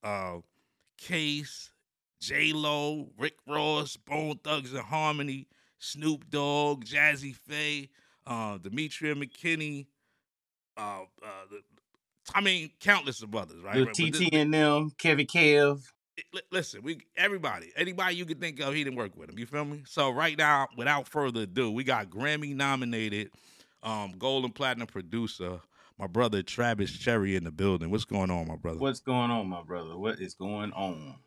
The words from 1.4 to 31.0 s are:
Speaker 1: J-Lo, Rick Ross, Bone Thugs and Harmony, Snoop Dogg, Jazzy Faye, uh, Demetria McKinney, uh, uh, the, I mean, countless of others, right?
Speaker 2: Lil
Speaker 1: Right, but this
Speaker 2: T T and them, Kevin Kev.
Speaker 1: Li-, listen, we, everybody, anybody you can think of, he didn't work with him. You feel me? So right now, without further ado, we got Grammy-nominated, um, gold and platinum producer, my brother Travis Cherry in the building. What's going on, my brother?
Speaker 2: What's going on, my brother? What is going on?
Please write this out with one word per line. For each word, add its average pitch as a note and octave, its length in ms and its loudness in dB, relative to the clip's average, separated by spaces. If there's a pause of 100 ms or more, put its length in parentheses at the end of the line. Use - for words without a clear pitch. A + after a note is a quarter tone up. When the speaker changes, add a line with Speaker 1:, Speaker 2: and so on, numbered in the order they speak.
Speaker 1:
J-Lo, D3+ 960 0
Rick C#3+ 180 -4 (120)
Ross, D3+ 500 0
Bone D3+ 460 -4
Thugs C#3+ 300 -4
and C3+ 100 -6
Harmony, C#3+ 640 -2 (300)
Snoop D3+ 520 -2
Dogg, C#3+ 560 2
Jazzy C#3+ 500 2
Faye, D3 540 -6 (360)
uh, A2 320 -4
Demetria C#3+ 580 -4
McKinney, D3 680 -6 (920)
uh, G#2 260 -8 (220)
uh, A2 40 -14 (220)
the, G2+ 100 -14 (760)
I G3 80 6
mean, F3+ 380 2
countless D3+ 420 2
of G#2+ 140 -10
others, E2+ 280 -6
right? G2 120 -4
Speaker 2:
Lil C3 100 6
Speaker 1:
Right, A2+ 120 -4
but D#3+ 140 2
this D3+ 80 -2
Speaker 2:
T E3+ 100 4
T D#3 80 6
and D3+ 160 4
them, D3+ 440 6
Kevin D3+ 280 4
Kev. D3 580 6 (500)
Speaker 1:
Li-, F#3 80 -6 (100)
listen, D#3+ 320 -4
we, D3+ 160 -6 (160)
everybody, E3+ 600 0
anybody F3+ 400 0
you F3 100 -6
can D#3 140 -8
think D#3+ 200 -8
of, C#3 140 -2
he D3+ 100 0
didn't C3 140 -4
work G#2 180 -4
with E2 140 -18
him. G2+ 100 -14
You A#2 60 -6
feel D3 200 -4
me? D3 220 -10
So C#3 220 2
right D3+ 280 0
now, D3 380 6
without C3+ 320 2
further B2+ 340 0
ado, G#2+ 300 0
we A#2+ 120 -2
got A#2 260 0
Grammy-nominated, B2+ 1200 -2 (520)
um, G#2+ 340 -4
gold C3 280 0
and A#2+ 80 -4
platinum A#2+ 340 -2
producer, F#2 720 -6 (380)
my G2 100 -8
brother G#2 360 2
Travis A2 480 0
Cherry G2+ 440 2
in F2+ 100 0
the E2 60 -6
building. E2+ 380 2
What's A2 160 0
going F#2+ 260 0
on, E2+ 160 -2
my D#2+ 80 -6
brother? E2 240 -6
Speaker 2:
What's C3 220 -2
going B2 300 2
on, A2 160 -2
my F2+ 160 -8
brother? E2+ 340 -8
What G#2 220 -4
is F#2 140 -8
going G#2 400 -6
on? D#2 420 -6 (120)